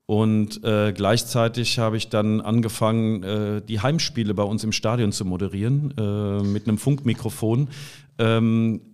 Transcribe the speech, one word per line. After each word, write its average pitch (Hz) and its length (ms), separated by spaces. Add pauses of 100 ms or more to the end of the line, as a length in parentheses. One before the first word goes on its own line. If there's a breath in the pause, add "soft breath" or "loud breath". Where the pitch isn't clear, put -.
Und, 107 580
äh, 107 300
gleichzeitig 113 840
hab 110 160
ich 110 140
dann 107 320
angefangen, 110 840
äh, 104 400
die 110 160
Heimspiele 120 560
bei 101 80
uns 101 200
im 110 80
Stadion 110 400
zu 101 140
moderieren, 101 720
äh, 104 460
mit 101 240
einem 107 100
Funkmikrofon. 117 920 (500 loud breath)
Ähm, 113 640 (120)